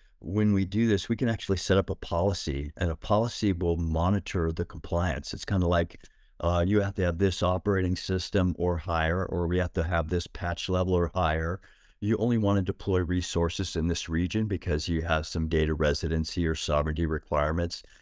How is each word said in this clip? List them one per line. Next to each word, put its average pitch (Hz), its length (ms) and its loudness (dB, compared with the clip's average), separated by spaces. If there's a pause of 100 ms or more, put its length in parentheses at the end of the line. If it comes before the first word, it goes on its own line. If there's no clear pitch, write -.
(200)
when 104 320 2
we 98 140 2
do 107 200 2
this, 101 220 2
we 117 80 0
can 123 120 0
actually 98 280 0
set 95 220 2
up 92 120 2
a 92 60 -4
policy, 82 800 -2
and 87 140 0
a 80 60 -4
policy 107 580 0
will 85 240 0
monitor 85 760 0
the 82 140 -4
compliance. 82 640 -4
It's - 140 -10
kinda 92 200 2
like, 85 380 0 (360)
uh, 87 240 2
you 101 180 4
have 95 140 -4
to 92 80 0
have 85 140 0
this 95 240 2
operating 92 540 0
system 92 640 0
or 87 180 2
higher, 82 500 0
or 87 220 -2
we 90 100 2
have 87 140 -2
to 85 100 0
have 82 260 0
this 87 180 -2
patch - 420 -6
level 92 240 0
or 87 220 2
higher. 82 460 0 (400)
You 104 160 0
only 120 200 0
wanna 101 260 2
deploy 95 360 -2
resources 87 760 -2
in 82 100 0
this 85 220 -2
region 90 380 0
because 87 420 -2
you 80 140 0
have 80 220 0
some 80 240 -4
data 78 240 2
residency 78 760 0
or 80 100 0
sovereignty 78 500 0
requirements. 78 800 -2 (180)